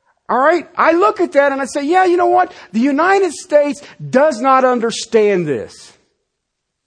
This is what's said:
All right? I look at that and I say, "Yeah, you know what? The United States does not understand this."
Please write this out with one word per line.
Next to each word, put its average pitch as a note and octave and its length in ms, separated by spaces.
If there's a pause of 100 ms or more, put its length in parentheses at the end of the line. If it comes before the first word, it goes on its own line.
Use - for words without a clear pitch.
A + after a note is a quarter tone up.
(280)
All G#3+ 100
right? D#4 380
I D4 160
look G#4 280
at F4 120
that C#4 200
and C4+ 80
I C4+ 60
say, C#4+ 180
"Yeah, F4+ 220
you F4 100
know F4+ 120
what? F4+ 260 (180)
The G#3+ 80
United E4 520
States D4 500 (260)
does B3+ 320
not C4 240
understand A3 840
this." A2+ 460 (960)